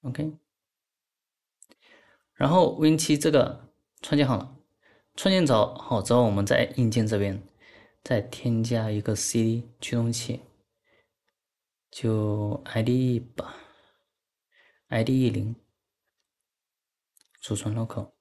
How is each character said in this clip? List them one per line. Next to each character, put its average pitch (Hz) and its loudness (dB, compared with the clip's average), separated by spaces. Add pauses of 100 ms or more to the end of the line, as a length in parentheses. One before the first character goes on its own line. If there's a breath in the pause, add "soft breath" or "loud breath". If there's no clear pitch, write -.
OK， 151 -6 (2000 soft breath)
然 143 0
后 175 4
Win 156 4
七 151 2
这 156 2
个 - 0 (280)
创 - 0
建 143 4
好 127 0
了， - -10 (560 soft breath)
创 - 0
建 185 4
找 110 4
好 110 -4
之 - 0
后， 123 6
我 110 2
们 101 0
在 - 2 (120)
硬 117 2
件 110 0
这 107 0
边 98 -2 (600 soft breath)
再 113 0
添 113 -2
加 113 -2
一 107 -2
个 107 -2
C 113 0
D 113 -2 (100)
驱 - -8
动 117 0
器， - -6 (1500)
就 107 -2
I - -4
D 123 2
E 113 -2
吧 - -12 (1300 loud breath)
，I 113 0
D 131 2
E 123 4
零， 107 -4 (1900)
储 - -8
存 104 -6
local 113 -8